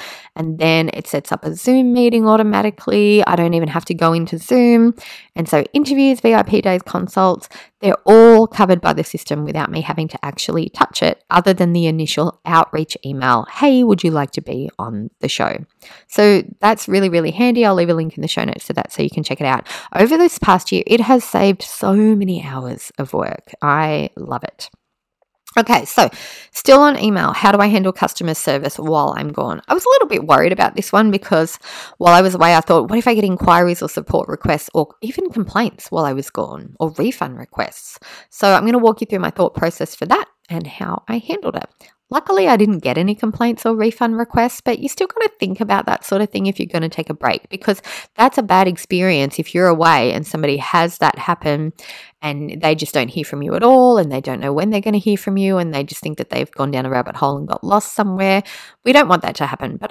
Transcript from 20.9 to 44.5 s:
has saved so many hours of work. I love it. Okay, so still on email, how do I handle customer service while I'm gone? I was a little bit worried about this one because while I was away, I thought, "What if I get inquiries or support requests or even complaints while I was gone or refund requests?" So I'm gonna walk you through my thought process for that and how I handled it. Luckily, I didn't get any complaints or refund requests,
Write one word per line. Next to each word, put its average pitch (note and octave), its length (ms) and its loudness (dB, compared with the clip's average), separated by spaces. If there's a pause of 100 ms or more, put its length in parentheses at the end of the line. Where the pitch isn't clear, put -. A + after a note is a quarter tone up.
has A#3 240 2
saved - 380 0
so - 320 -4
many G3+ 500 0
hours C3 540 -12
of C3+ 140 -8
work. - 480 -6
I D3+ 560 0
love C3+ 280 -10
it. - 260 -16 (880)
Okay, A#3 260 2
so G#3 240 2 (440)
still C#4 280 6
on D4 180 4
email, G3+ 360 0
how G3 180 2
do G3+ 60 4
I G3+ 80 4
handle F#3+ 260 2
customer - 400 -4
service C#3+ 460 -4
while D3+ 400 0
I'm D3 140 -6
gone? B2 360 -6
I - 60 0
was F4+ 100 -2
a - 60 0
little C5 180 4
bit A3 180 -4
worried D#3 260 4
about - 240 0
this - 160 -6
one G#3+ 180 4
because F3 480 -2 (400)
while F3 160 6
I F3+ 80 8
was F#3 120 0
away, E3+ 220 4
I D#3+ 40 4
thought, D#3+ 280 2
"What G#3+ 100 0
if A#3 80 -2
I B3 80 2
get G#3 100 0
inquiries F3 580 2
or D3+ 80 -4
support - 380 -4
requests D3+ 440 -4
or D#3 160 0 (140)
even D#4 260 -6
complaints - 600 -6
while D#3+ 160 -2
I C3+ 80 -4
was C3+ 160 -8
gone - 500 -10
or D#3+ 120 -2
refund D3+ 440 -6
requests?" - 640 -10 (320)
So G3 240 2
I'm F#3 100 2
gonna A#3 140 2
walk A3+ 240 2
you G#3+ 40 -6
through G3 120 -4
my E3+ 120 -4
thought - 240 -2
process - 400 -6
for - 120 -8
that C#4+ 180 0 (240)
and E3 180 -8
how F3 400 -10
I A3+ 120 -4
handled F#4+ 380 -6
it. - 120 -4 (420)
Luckily, F#4 360 0
I B3 120 4
didn't G3+ 220 2
get B2+ 180 -2
any F#3+ 160 0
complaints A3+ 500 -4
or A3+ 100 0
refund A3+ 440 -2
requests, A#3 420 -2